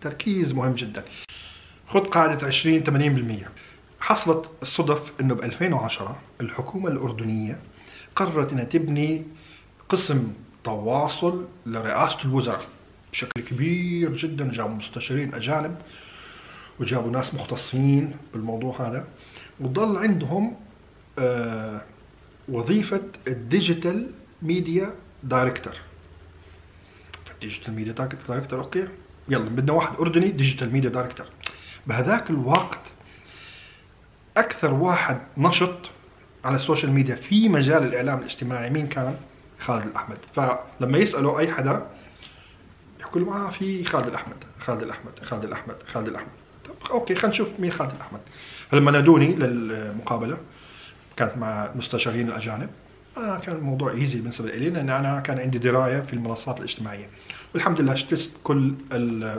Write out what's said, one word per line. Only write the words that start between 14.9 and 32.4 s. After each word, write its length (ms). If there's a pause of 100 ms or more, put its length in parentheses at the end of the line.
أجانب 420 (1040)
وجابوا 300
ناس 240
مختصين 800 (160)
بالموضوع 560
هذا، 160 (560)
وضل 360
عندهم، 600 (640)
آه، 640 (680)
وظيفة 540 (260)
الديجيتال 800 (320)
ميديا 520 (280)
دايركتور. 520 (1500)
فالديجيتال 480
ميديا 180 (360)
دايركتور، 320
أوكي، 280 (400)
يلا 200
بدنا 240
واحد 280
أردني 280
ديجيتال 440
ميديا 180
دايركتور. 360 (600)
بهذاك 440
الوقت 500 (1600)